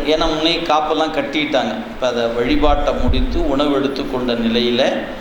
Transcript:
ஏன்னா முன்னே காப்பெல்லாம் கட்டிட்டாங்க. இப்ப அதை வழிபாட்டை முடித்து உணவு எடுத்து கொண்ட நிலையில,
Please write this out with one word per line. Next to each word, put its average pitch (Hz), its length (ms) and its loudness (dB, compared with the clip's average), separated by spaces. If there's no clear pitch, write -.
ஏன்னா 160 200 2
முன்னே 160 280 0
காப்பெல்லாம் 156 600 0
கட்டிட்டாங்க. 135 580 -2
இப்ப 113 320 -6
அதை 117 180 0
வழிபாட்டை 135 680 2
முடித்து - 560 2
உணவு 143 260 0
எடுத்து 131 360 -2
கொண்ட 123 220 -2
நிலையில, 120 640 0